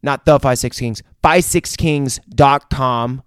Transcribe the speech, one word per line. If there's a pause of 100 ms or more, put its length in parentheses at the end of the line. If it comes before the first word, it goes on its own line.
Not
the
Five
Six
Kings, (180)
five
six
kings
dot
com.